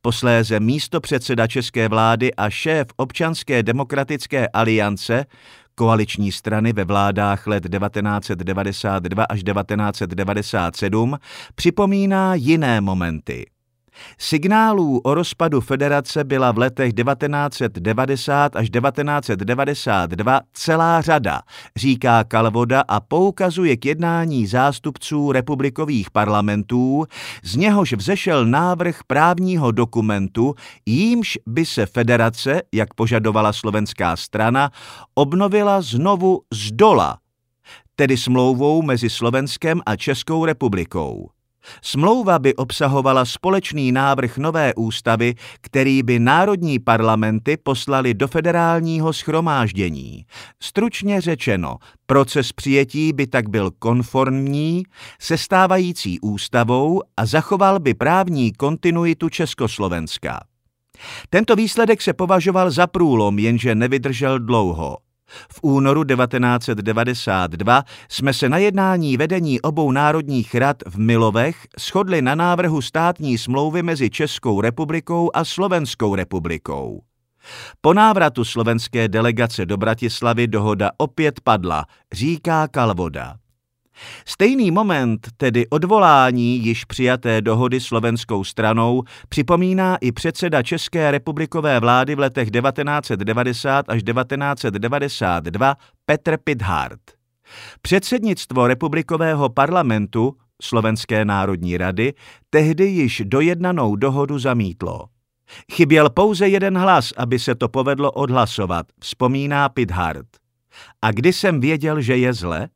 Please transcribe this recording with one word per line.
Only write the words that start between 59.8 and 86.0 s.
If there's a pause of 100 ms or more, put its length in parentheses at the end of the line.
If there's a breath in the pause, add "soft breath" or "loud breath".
Tento
výsledek
se
považoval
za
průlom,
jenže
nevydržel
dlouho. (540 loud breath)
V
únoru
devatenáct
set
devadesát
dva (240 loud breath)
jsme
se
na
jednání
vedení
obou
národních
rad (100)
v
Milovech (140)
shodli
na
návrhu
státní
smlouvy
mezi
Českou
republikou
a
Slovenskou
republikou. (800 loud breath)
Po
návratu
slovenské
delegace
do
Bratislavy
dohoda
opět
padla, (260 soft breath)
říká
Kalvoda. (920 loud breath)
Stejný
moment,
tedy
odvolání